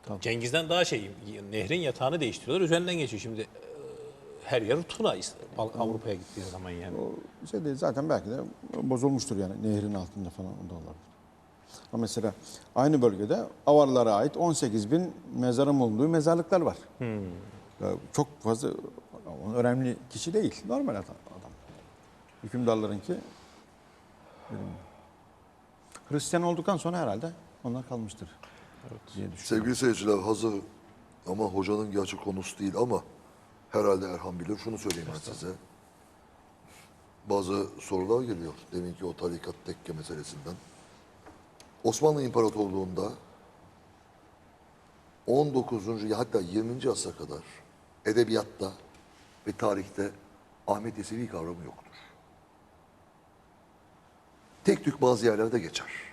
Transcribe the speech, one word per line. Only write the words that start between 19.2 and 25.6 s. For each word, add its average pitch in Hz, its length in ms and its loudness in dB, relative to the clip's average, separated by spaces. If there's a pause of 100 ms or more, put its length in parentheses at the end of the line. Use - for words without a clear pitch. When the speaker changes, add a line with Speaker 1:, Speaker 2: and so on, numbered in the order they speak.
Speaker 1:
önemli 123 420 2 (120)
kişi 170 240 -6
değil, 208 340 0
normal 254 280 0
adam, - 200 -8 (240)
adam. - 120 -18 (920)
Hükümdarlarınki 110 680 0 (1400)
bilinmiyor. 98 240 -10 (1300)